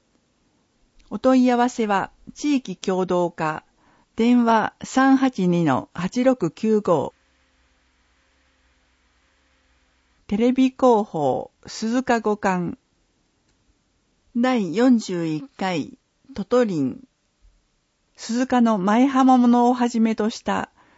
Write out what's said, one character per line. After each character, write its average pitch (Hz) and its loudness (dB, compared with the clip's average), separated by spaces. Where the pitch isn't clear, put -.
お 208 -10
問 262 2
い 254 2
合 240 0
わ 240 0
せ 226 -6
は、 196 -4
地 294 -2
域 196 -6
協 185 -4
同 175 0
課、 156 -8
電 240 2
話 226 0
三 269 2
八 254 0
二 175 2
の 131 -2
八 190 -4
六 247 0
九 220 -2
五。 170 -2
テ 202 -4
レ 240 2
ビ 262 2
広 226 2
報、 139 -2
鈴 233 -4
鹿 233 -2
五 208 -2
冠。 180 -4
第 233 0
四 247 4
十 175 -6
一 156 -4
回、 180 -6
ト 202 -8
ト 247 2
リ 180 -4
ン。 131 -6
鈴 247 -6
鹿 247 0
の 226 2
前 208 2
浜 262 4
物 240 4
を 254 2
は 240 -2
じ 240 -4
め 220 0
と 214 -2
し - -12
た、 196 -6